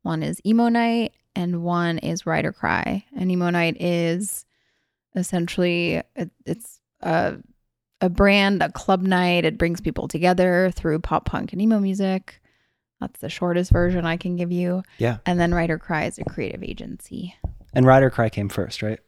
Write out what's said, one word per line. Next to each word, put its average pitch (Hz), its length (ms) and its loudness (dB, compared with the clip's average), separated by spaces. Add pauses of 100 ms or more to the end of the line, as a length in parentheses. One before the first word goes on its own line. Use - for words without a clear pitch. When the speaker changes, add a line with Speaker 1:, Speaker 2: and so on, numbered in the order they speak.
Speaker 1:
One 160 200 -4
is - 240 -6
Emo 233 240 4
Night, 233 440 0 (220)
and 175 280 -4
one 175 340 0
is 165 300 -6
Ride 156 180 -2
or - 60 -2
Cry. 90 520 -2 (120)
And 185 160 -2
Emo 175 180 0
Night 170 300 0
is 170 640 -2 (720)
essentially, 175 800 0 (200)
it, 175 140 -6 (160)
it's - 340 -10 (220)
a, 165 360 -2 (640)
a 185 80 2
brand, 196 520 4
a 156 100 0
club 190 300 0
night. 180 440 2
It 156 120 0
brings 170 240 0
people - 260 -4
together 180 680 2
through 160 240 -2
pop - 260 -2
punk - 280 -6
and 180 80 -4
emo 220 180 4
music. 190 600 -2 (600)
That's - 180 -10
the 180 100 -10
shortest 175 420 0
version 175 340 4
I 165 120 0
can 175 180 -4
give 175 160 -4
you. 180 320 -2 (160)
Speaker 2:
Yeah. 113 260 0
Speaker 1:
And 175 140 2
then 175 160 4
Ride 165 160 0
or 156 80 -2
Cry 156 260 -4
is - 140 -8
a - 40 -8
creative 160 400 -6
agency. - 680 -12 (400)
Speaker 2:
And 127 140 6
Ride 131 160 8
or 127 80 4
Cry 113 180 0
came 101 200 -4
first, - 340 -6
right? 107 240 -6